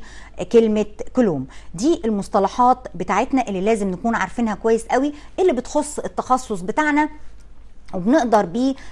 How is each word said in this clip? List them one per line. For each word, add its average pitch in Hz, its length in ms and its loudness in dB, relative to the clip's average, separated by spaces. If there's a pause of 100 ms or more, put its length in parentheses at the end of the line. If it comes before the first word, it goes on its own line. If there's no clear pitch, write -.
(520)
كلمة 214 340 6 (300)
كلوم. 160 320 2 (260)
دي 254 320 0
المصطلحات 226 880 2
بتاعتنا 214 520 0
اللي 190 140 -4
لازم 202 300 0
نكون 226 240 -2
عارفينها 202 400 -2
كويس 226 300 0
قوي، 277 280 0 (260)
اللي 370 140 4
بتخص 294 460 -2
التخصص 220 640 -2
بتاعنا، 302 480 0 (840)
وبنقدر 214 520 4
بيه 247 300 -2 (160)